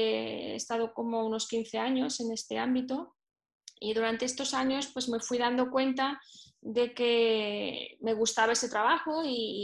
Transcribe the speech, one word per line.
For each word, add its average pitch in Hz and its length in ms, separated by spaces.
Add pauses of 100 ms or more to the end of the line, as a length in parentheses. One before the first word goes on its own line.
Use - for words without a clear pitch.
(520)
he - 40
estado 226 380
como 226 320
unos 220 220
quince 226 300
años 262 420
en 226 140
este 220 240
ámbito 254 580 (640)
y 214 140
durante 226 320
estos 262 280
años, 262 400
pues, 254 140
me 226 140
fui 247 160
dando 247 340
cuenta 269 480 (400)
de 240 340
que 220 1080
me 226 120
gustaba 220 380
ese 240 160
trabajo 285 560
y, 294 60 (340)